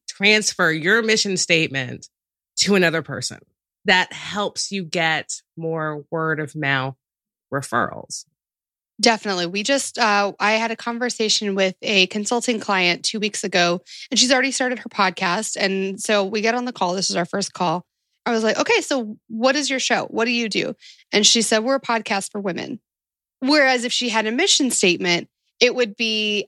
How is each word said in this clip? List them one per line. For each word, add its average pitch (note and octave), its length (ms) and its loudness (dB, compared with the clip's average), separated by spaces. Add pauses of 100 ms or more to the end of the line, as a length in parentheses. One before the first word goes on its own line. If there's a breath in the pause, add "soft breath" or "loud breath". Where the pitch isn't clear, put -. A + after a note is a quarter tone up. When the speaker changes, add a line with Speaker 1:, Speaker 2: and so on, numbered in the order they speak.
Speaker 1:
transfer G3 640 2
your F#3 320 2
mission G#3+ 340 0
statement C3+ 720 -2 (480)
to G3 160 2
another E3 300 4
person. - 360 -10 (460)
That F#3 280 2
helps F#3+ 580 -6
you G3 120 -4
get D#3+ 600 -2 (140)
more D#3 520 -4
word D#3+ 300 -2
of D3+ 160 -8
mouth C#3 400 -2 (580)
referrals. - 720 -4 (760)
Speaker 2:
Definitely. G3 460 2
We G3 160 -4
just, C4+ 340 -2
uh, G3+ 420 2
I G#3 140 2
had A3+ 160 0
a A3+ 60 -6
conversation A3+ 800 -2
with F#3+ 260 0
a G3 260 2
consulting A3+ 520 -2
client F3+ 440 0
two - 160 -4
weeks G#3 240 -4
ago, F3 380 2 (280 loud breath)
and A#3+ 100 0
she's B3 120 4
already C4 200 2
started B3+ 280 -2
her A#3 100 -16
podcast. F#3 680 -2
And F#3+ 420 -2
so G#3 220 2
we G3+ 180 -2
get A3+ 140 2
on B3 100 -4
the B3 80 -6
call. F3+ 200 0
This F#3+ 160 -2
is G3 60 -2
our F3 100 0
first F#3+ 280 -4
call. F3+ 320 -2 (400)
I A#3+ 60 0
was A3+ 120 2
like, A3 140 2
"Okay, G#4+ 240 4
so A3+ 360 -4 (100)
what A#3+ 280 2
is C#4 140 -2
your C4 120 -2
show? G#3 240 0
What A3 200 -2
do B3 60 0
you A#3+ 160 0
do?" - 280 -2 (360 loud breath)
And G#3 140 4
she A#3 160 6
said, A3 180 2
"We're B3+ 160 0
a C4 60 -2
podcast A3 500 -2
for G#3 80 -8
women." G3 400 -6 (600)
Whereas C4 440 4
if A#3+ 80 -4
she B3 180 -2
had A3 180 0
a A3 40 -2
mission C#4+ 400 2
statement, F3 560 2 (320)
it A#3+ 160 4
would A#3+ 220 -2
be, G#3+ 500 -2